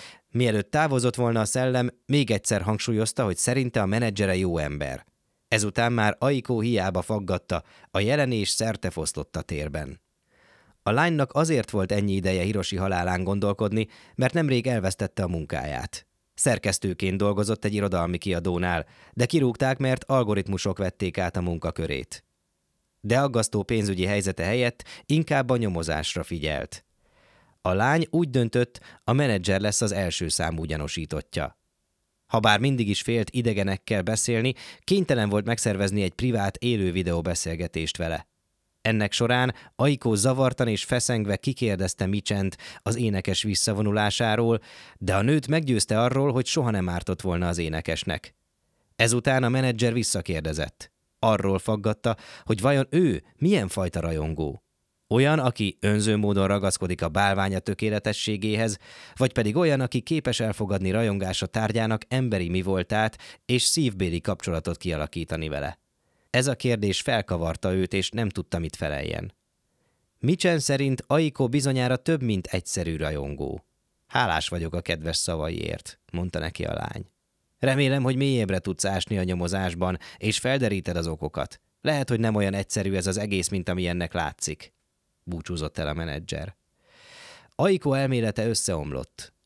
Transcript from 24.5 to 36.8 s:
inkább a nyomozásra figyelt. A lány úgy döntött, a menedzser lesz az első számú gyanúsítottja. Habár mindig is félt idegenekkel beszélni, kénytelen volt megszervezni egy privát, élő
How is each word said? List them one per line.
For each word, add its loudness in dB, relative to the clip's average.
inkább 2
a 2
nyomozásra -2
figyelt. -6
A 2
lány 2
úgy 2
döntött, 0
a 2
menedzser 2
lesz 0
az 2
első -2
számú -2
gyanúsítottja. -6
Habár 4
mindig 2
is 0
félt 0
idegenekkel 0
beszélni, 0
kénytelen 2
volt 2
megszervezni 0
egy -2
privát, 0
élő 0